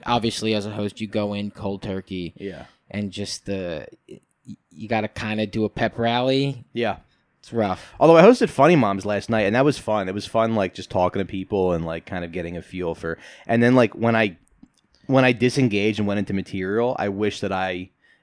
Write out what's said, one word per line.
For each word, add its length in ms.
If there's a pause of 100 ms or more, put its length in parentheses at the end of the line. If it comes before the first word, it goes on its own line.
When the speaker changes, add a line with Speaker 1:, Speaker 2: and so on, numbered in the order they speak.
Speaker 1:
Obviously, 500
as 100
a 60
host, 300
you 60
go 260
in 180
cold 300
turkey. 560
Speaker 2:
Yeah. 280 (240)
Speaker 1:
And 220
just 340
the, 420 (200)
y-, 120 (520)
you 160
gotta 220
kinda 360
do 200
a 40
pep 300
rally. 640 (100)
Speaker 2:
Yeah. 240 (420)
Speaker 1:
It's 120
rough. 480
Speaker 2:
Although 180
I 60
hosted 260
Funny 280
Moms 280
last 240
night, 140
and 120
that 100
was 120
fun. 300
It 80
was 100
fun, 300
like, 180
just 160
talking 300
to 60
people 480
and, 120
like, 200
kind 180
of 80
getting 240
a 60
feel 340
for. 220 (280)
And 160
then, 140
like, 180
when 220
I, 220 (680)
when 180
I 80
disengaged 680
and 80
went 120
into 140
material, 680
I 100
wish 320
that 100
I, 380 (340)